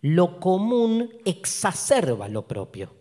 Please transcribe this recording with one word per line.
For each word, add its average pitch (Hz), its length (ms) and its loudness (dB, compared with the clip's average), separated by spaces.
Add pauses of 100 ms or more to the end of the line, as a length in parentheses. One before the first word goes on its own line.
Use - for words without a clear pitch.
Lo 175 400 2
común 226 680 2 (120)
exacerba 170 1040 -2
lo 104 180 -6
propio. 95 560 -10